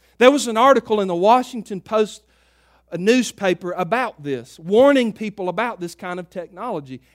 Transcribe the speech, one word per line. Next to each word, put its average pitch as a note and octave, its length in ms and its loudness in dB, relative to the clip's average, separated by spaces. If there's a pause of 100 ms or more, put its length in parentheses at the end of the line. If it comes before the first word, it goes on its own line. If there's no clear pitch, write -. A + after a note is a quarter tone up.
(180)
There B3 120 8
was C4+ 180 2
an A3 100 -4
article A#3 440 4
in F#3+ 60 -2
the F3+ 80 -4
Washington G#3+ 640 0
Post, G#3+ 420 -4 (680)
a F3 60 -8
newspaper, F#3+ 720 0
about F#3 500 -4
this, C3 380 -8
warning A#3 540 2
people G3+ 360 -8
about G3+ 300 -6
this F3 160 -10
kind F3+ 240 -10
of - 100 -14
technology. E3 720 -12 (140)